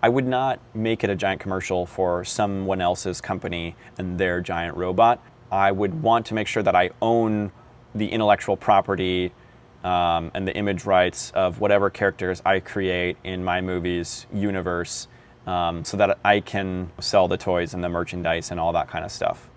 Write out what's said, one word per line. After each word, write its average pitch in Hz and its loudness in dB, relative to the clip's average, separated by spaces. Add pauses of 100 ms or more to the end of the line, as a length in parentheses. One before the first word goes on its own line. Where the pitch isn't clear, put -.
I 113 6
would 127 2
not 127 -2 (140)
make 110 -2
it 101 2
a 98 2
giant 95 -2
commercial 92 -2
for 90 -2
someone 95 -2
else's 90 -2
company 85 -6 (240)
and 90 -4
their 90 0
giant 85 -6
robot. 95 4 (320)
I 98 2
would 95 -2
want 113 2
to - -6
make 107 -2
sure - -2
that 95 4
I 90 4 (100)
own 110 2 (420)
the 107 -2
intellectual 104 4
property, 92 2 (500)
um, 87 0
and 95 -4
the - -4
image 101 -2
rights 90 2
of 90 0
whatever 101 4
characters 92 -2
I 95 4
create 90 -2
in 92 -6
my 90 0
movie's 90 -4
universe, 92 -4 (400)
um, 85 -2
so - -6
that 98 4
I 104 6
can 92 -4
sell 95 4
the 90 0
toys 87 -2
and 87 -6
the 87 -2
merchandise 85 -4
and 87 -6
all 82 0
that 82 -2
kind 82 -8
of 90 -10
stuff. - -6